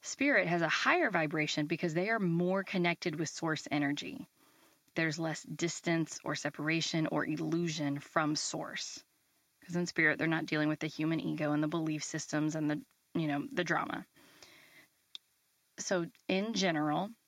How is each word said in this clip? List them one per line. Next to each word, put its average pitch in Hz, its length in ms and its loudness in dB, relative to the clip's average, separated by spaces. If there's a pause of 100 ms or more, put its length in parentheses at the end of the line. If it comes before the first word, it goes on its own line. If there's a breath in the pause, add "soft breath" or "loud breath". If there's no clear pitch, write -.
Spirit 247 460 2
has 170 140 2
a 160 80 2
higher 294 400 4
vibration 156 560 2
because 165 280 0
they 180 140 0
are 226 120 0
more 180 440 2
connected 175 560 0
with 160 80 0
source 156 440 -2
energy. 143 540 -2 (680 soft breath)
There's 160 240 0
less 160 240 -4
distance 165 800 -2
or 147 120 -4
separation 156 760 0
or 151 140 0
illusion 156 720 -2
from 151 380 0
source. - 680 -8 (580)
'Cause 170 140 -8
in 175 120 0
spirit, 156 320 4
they're 156 80 4
not 160 180 2
dealing 151 240 2
with 151 100 0
the 160 60 -2
human 156 340 0
ego 156 320 0
and 147 120 2
the 156 40 0
belief 156 360 -2
systems 151 500 -2
and 151 160 0
the, 151 100 0 (360)
you 165 100 2
know, 143 260 -2
the 170 120 -2
drama. 165 420 -2 (1700 loud breath)
So 175 260 0 (220)
in 202 260 0
general 165 560 2 (180)